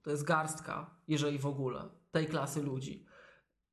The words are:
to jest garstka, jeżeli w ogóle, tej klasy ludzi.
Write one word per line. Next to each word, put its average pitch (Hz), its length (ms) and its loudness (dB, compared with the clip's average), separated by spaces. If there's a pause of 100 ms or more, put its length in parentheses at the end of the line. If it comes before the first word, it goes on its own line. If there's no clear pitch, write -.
to - 80 -4
jest 143 140 0
garstka, 160 640 0 (180)
jeżeli 147 300 2
w 135 80 0
ogóle, 135 420 -2 (220)
tej 156 160 4
klasy 147 360 0
ludzi. 131 420 -4 (680)